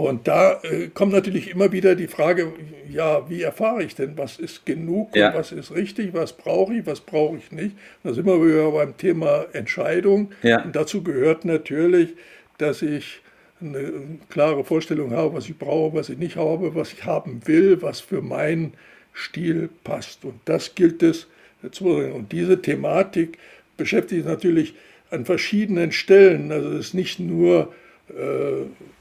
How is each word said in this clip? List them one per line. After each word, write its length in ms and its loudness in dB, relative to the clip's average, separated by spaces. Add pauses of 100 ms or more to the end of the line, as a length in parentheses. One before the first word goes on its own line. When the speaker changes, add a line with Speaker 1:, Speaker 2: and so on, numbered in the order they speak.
Speaker 1:
und 200 -4
da, 340 4
äh, 320 -6
kommt 180 2
natürlich 380 0
immer 220 0
wieder 240 4
die 100 -6
Frage, 460 -2 (360)
ja, 400 -2
wie 140 -8
erfahre 400 -2
ich 140 -10
denn, 200 -6
was 220 -10
ist 260 -14
genug 480 -4
und 60 2
Speaker 2:
Ja. 160 4
Speaker 1:
was 160 -4
ist 240 -14
richtig, 400 -6
was 220 -4
brauche 380 0
ich, 120 -4
was 140 -6
brauche 360 -2
ich 140 -16
nicht? 240 -8 (300)
Da 80 -4
sind 140 -4
wir 200 4
wieder 240 4
beim 260 -2
Thema 560 0
Entscheidung. 800 0 (120)
Speaker 2:
Ja. 200 6
Speaker 1:
Und 140 -6
dazu 260 -2
gehört 420 0
natürlich, 640 2 (480)
dass 240 -2
ich 400 -6 (380)
eine 320 -8 (360)
klare 340 0
Vorstellung 500 -2
habe, 220 0
was 140 -8
ich 100 -14
brauche, 380 0
was 140 -4
ich 80 -10
nicht 180 -6
habe, 400 -2
was 160 -6
ich 120 -18
haben 420 -4
will, 360 6
was 180 -6
für 220 -6
meinen 520 -4 (380)
Stil 560 -4 (140)
passt. 420 -10
Und 100 -12 (100)
das 320 -2
gilt 260 2
es 240 2 (460)
zu 120 -12
bringen. 280 0
Und 180 -12
diese 320 2
Thematik 760 -2 (380)
beschäftigt 460 -2
sich 80 -6
natürlich 440 0 (360)
an 140 -6
verschiedenen 680 0
Stellen. 600 8
Also 180 -4
es 180 -6
ist 60 -16
nicht 240 -4
nur, 540 2 (380)
äh, 540 -4 (360)